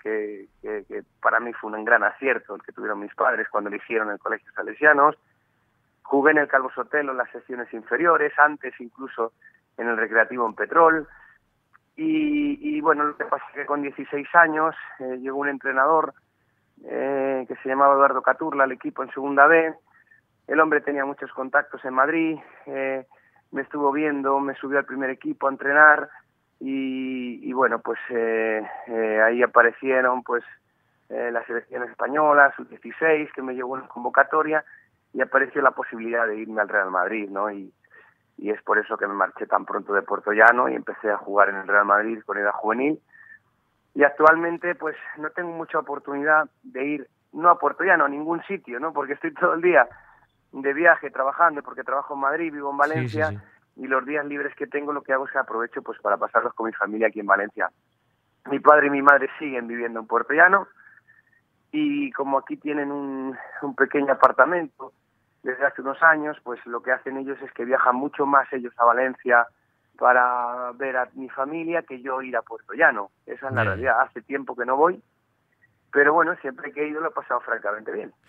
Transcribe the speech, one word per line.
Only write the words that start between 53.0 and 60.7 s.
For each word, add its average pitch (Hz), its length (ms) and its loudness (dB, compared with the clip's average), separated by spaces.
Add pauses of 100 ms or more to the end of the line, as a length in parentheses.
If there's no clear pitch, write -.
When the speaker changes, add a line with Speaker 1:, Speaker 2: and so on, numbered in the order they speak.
Speaker 1:
Valencia, 156 120 0
Speaker 2:
sí. 104 80 -10 (440)
Speaker 1:
y 127 40 -10
los 131 200 0
días 147 180 -4
libres 143 300 -8
que 143 120 -8
tengo, 143 260 -6
lo 139 100 -6
que - 100 -4
hago 135 140 0
es 131 60 -12
que 143 60 -4
aprovecho, 117 440 -6
pues, 113 180 -12
para 101 160 0
pasarlos 113 380 -2
con 113 120 -6
mi 110 60 -4
familia 107 360 0
aquí 104 120 -10
en 101 60 -8
Valencia. 98 440 0 (800)
Mi 139 100 -2
padre 147 260 8
y 143 40 0
mi 139 120 -2
madre 139 260 6 (100)
siguen 131 280 -6
viviendo 117 340 -6
en 110 60 -12
Puertollano, 160 640 2 (1000)